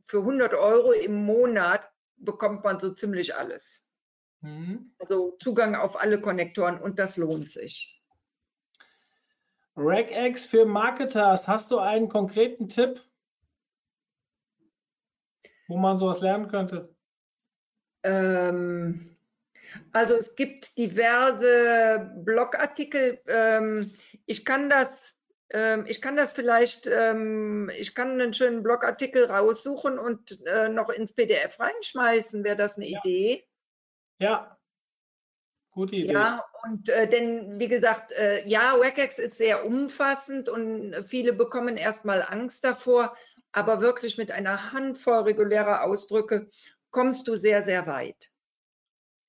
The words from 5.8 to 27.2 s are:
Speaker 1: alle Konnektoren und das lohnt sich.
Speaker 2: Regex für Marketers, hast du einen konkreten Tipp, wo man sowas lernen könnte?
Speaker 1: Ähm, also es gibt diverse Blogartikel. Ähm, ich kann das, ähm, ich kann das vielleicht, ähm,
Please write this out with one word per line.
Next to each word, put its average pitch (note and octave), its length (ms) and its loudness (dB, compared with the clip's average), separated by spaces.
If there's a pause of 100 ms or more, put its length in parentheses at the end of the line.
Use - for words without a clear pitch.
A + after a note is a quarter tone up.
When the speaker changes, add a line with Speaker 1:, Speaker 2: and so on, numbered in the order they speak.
Speaker 1:
alle G#3 220 0
Konnektoren F3 580 -2
und G3+ 200 -8
das F#3+ 180 -4
lohnt D#3 340 -6
sich. - 520 -16 (1700)
Speaker 2:
Regex A3 720 0
für A3+ 200 6
Marketers, G#3+ 840 2
hast G#3+ 240 -2
du A#3 80 2
einen G#3+ 300 0
konkreten G#3+ 580 0
Tipp, B3 340 0 (2750)
wo E3+ 100 -6
man F#3+ 200 2
sowas F#3 240 0
lernen G3+ 280 0
könnte? F#3 440 -6 (1080)
Speaker 1:
Ähm, F3+ 1120 -2 (800)
also A3+ 220 2
es A3+ 200 -2
gibt - 420 -8
diverse A#3 1400 4
Blogartikel. B3+ 1120 0
Ähm, A3 640 0 (340)
ich - 200 -8
kann C#4 240 -2
das, C4 460 0 (340)
ähm, A3 380 0
ich A3 140 -8
kann C#4 160 -4
das C#4+ 160 0
vielleicht, A#3+ 520 2
ähm, A3 920 0